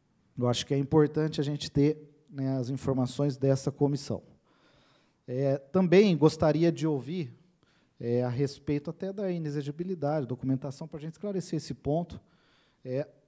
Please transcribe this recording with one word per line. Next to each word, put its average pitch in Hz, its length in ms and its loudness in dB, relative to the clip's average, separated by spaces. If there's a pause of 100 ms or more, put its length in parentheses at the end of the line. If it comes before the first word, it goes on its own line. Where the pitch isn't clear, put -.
(380)
Eu 123 80 0
acho 120 180 2
que - 80 -6
é 139 60 2
importante 151 640 2
a 143 40 -2
gente 143 240 -4
ter, 147 300 2 (320)
né, 135 260 -4
as 127 140 -4
informações 131 680 -2
dessa 135 360 0
comissão. 139 500 -2 (1040)
É, 135 320 0
também 185 580 6
gostaria 151 540 4
de 147 160 -2
ouvir, 143 500 -4 (600)
é, 120 240 0
a 123 60 -2
respeito 143 600 -4
até 190 240 -8
da 196 200 -4
inexigibilidade, 151 960 -4
documentação, 131 580 -4
pra 151 140 -14
gente 160 140 -10
esclarecer 190 420 -6
esse 147 180 -8
ponto, 160 460 -4 (640)
é, 131 220 -4 (220)